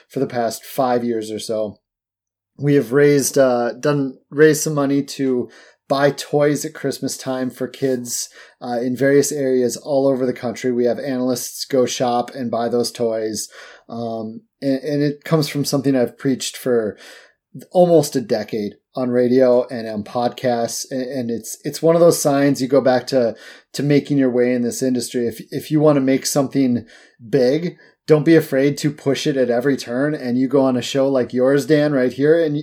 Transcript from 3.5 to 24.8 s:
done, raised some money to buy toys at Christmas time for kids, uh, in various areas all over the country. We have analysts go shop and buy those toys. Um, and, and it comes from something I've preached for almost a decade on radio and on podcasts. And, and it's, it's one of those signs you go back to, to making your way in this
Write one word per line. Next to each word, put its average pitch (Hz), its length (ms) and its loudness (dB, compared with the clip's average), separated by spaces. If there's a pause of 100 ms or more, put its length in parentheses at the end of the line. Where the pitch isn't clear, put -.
done, 135 460 -2 (100)
raised 151 340 4
some 156 100 -4
money 139 300 0
to 127 460 -2 (400)
buy 139 220 4
toys 147 540 0
at 151 80 -10
Christmas - 440 -6
time 131 320 -6
for 127 160 -8
kids, 123 640 -4 (320)
uh, 120 200 -6
in 127 140 -2
various 139 360 4
areas 131 460 0
all 139 280 0
over 131 200 0
the 123 80 -2
country. 123 380 -6
We 120 140 0
have 117 140 0
analysts 127 680 -4
go 127 200 2
shop 120 480 -2
and 123 180 -6
buy 117 160 -2
those 117 240 -2
toys. 110 580 -4 (380)
Um, 113 540 -10 (200)
and, 135 220 -2
and 147 200 -2
it 143 200 -2
comes 156 240 0
from 143 160 -4
something 139 320 0
I've 120 220 -2
preached - 400 -4
for 113 400 -2 (760)
almost 170 460 4
a 127 40 -2
decade 107 520 -4 (220)
on 127 160 -4
radio 123 580 4
and 113 180 -8
on 107 160 -6
podcasts. 120 880 -4
And, 131 120 -6
and 123 280 -6
it's, 110 320 -10
it's - 180 -8
one 165 140 4
of 170 60 4
those 170 200 6
signs 139 400 2
you 131 60 -4
go 131 140 4
back 127 260 2
to, 117 300 0 (340)
to - 100 -8
making 143 360 2
your 135 120 2
way 123 240 2
in 123 100 -2
this 117 200 -4